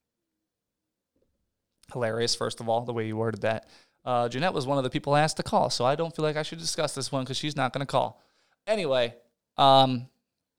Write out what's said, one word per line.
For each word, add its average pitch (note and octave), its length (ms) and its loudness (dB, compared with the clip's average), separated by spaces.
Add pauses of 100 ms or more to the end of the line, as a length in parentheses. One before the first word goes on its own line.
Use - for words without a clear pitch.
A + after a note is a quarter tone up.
(1900)
Hilarious, A#2 420 0
first A#2 260 -6
of A2+ 80 -4
all, A2+ 120 2
the B2 120 -8
way A2+ 140 -4
you A2 100 -4
worded A2 240 -2
that. A2 260 -2 (380)
Uh, A#2+ 240 0
Jeanette C3+ 240 -2
was C3 140 -4
one C#3+ 100 0
of C3+ 60 0
the B2+ 80 -4
people C#3+ 240 0
I D3 60 4
asked D#3 160 0
to E3+ 60 -6
call, - 280 0
so - 120 -2
I C3+ 120 2
don't E3 200 -6
feel D#3 80 -2
like D3+ 140 -2
I D#3 60 -2
should E3 160 -10
discuss D#3+ 340 -4
this C3 180 -8
one C3 140 -4
'cause C3 120 -8
she's D3+ 180 -6
not C3 180 -2
gonna C#3 140 -4
call. B2 340 -2 (460)
Anyway, C3 480 0 (420)
um, C3 500 6 (520)